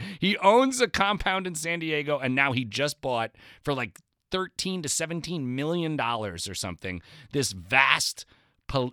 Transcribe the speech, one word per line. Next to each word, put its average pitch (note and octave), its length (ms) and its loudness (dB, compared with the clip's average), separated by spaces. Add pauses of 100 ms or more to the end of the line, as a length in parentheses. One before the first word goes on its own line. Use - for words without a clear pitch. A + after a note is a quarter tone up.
(180)
He G3 200 2
owns B3+ 420 6
a B3 80 4
compound G3 580 0
in F3+ 80 -6
San E3 240 -4
Diego, D3 400 0
and B2+ 160 0
now C#3 160 4
he B2+ 140 0
just B2 360 -2
bought A#2 360 -2 (260)
for, D3 100 -2
like, A#2+ 280 -6 (320)
thirteen F#3 500 -4
to D3 60 -6
seventeen D#3+ 680 -4
million D#3 420 -2
dollars A2 520 -4
or G2 60 -8
something, F2+ 460 -8 (320)
this C3+ 200 0
vast C3 760 2 (420)
Pa-, B2+ 240 -2